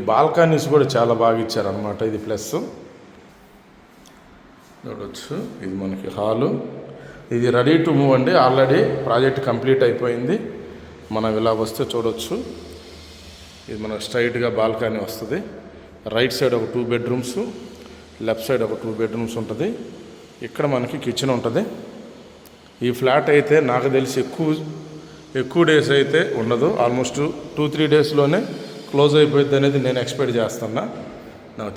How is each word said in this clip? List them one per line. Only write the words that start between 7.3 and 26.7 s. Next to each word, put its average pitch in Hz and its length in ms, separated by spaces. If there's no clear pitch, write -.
ఇది 120 220
ready 139 180
to 160 140
move 139 180
అండి, 135 160
already 135 360
ప్రాజెక్ట్ 127 340
కంప్లీట్ 127 380
అయిపోయింది. 120 500
మనం 110 240
ఇలా 113 200
వస్తే 120 320
చూడొచ్చు, 113 440
ఇది 110 160
మనకు 107 220
స్ట్రైట్గా 120 520
బాల్కనీ 110 480
వస్తది. 127 320
రైట్ 127 220
సైడ్ 127 200
ఒక 113 140
టూ 123 100
బెడ్‌రూమ్స్, 120 420
లెఫ్ట్ 110 200
సైడ్ 117 200
ఒక 107 140
టూ 110 60
బెడ్‌రూమ్స్ 113 400
ఉంటది. 120 260
ఇక్కడ - 160
మనకి 120 300
కిచెన్ 131 320
ఉంటది. 117 260
ఈ - 20
ఫ్లాట్ 135 340
అయితే 143 220
నాకు 123 240
తెలిసి 131 260
ఎక్కువ, 156 320
ఎక్కువ 127 280
డేస్ 143 280
అయితే 143 240
ఉండదు, 120 260